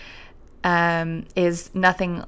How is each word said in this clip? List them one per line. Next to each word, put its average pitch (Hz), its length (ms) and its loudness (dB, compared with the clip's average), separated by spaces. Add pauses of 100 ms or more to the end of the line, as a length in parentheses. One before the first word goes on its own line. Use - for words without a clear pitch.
(640)
um, 170 600 0 (100)
is 175 380 0
nothing 185 540 0